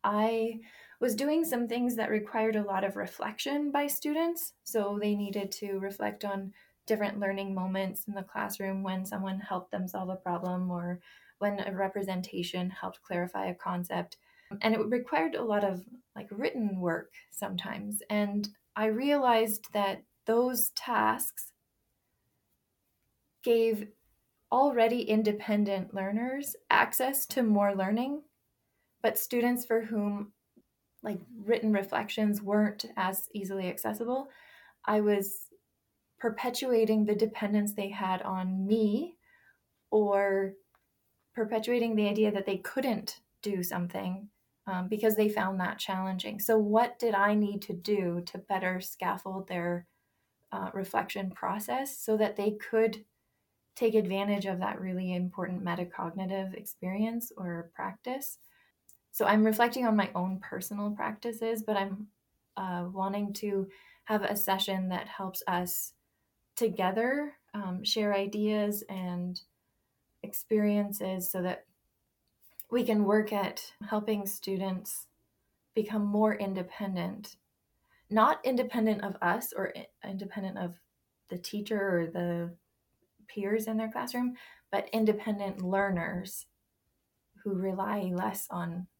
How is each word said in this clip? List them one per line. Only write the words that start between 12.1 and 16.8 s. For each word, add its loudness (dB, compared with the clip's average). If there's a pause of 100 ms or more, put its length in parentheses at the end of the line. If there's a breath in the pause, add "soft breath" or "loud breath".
helped -8
clarify -4
a -4
concept. -6 (420 soft breath)
And 4
it 0
required 0
a -2
lot 2
of, -2 (320)
like, -12
written -2
work -2 (180 loud breath)